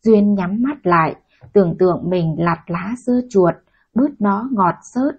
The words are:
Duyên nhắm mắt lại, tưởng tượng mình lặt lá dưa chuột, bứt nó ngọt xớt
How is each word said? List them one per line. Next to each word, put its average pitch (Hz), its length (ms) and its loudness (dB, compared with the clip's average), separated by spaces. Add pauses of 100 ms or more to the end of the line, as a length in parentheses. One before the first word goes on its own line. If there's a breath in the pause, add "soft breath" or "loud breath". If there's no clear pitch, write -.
Duyên 208 320 4
nhắm 190 280 -4
mắt 285 240 -4
lại, 165 300 2 (360 soft breath)
tưởng 180 260 2
tượng 180 320 0
mình 165 280 -2
lặt 170 280 0
lá 180 280 -6 (120)
dưa 247 140 0 (100)
chuột, 175 240 2 (400)
bứt 285 240 0
nó 208 340 -2
ngọt 185 220 0 (200)
xớt 262 240 -2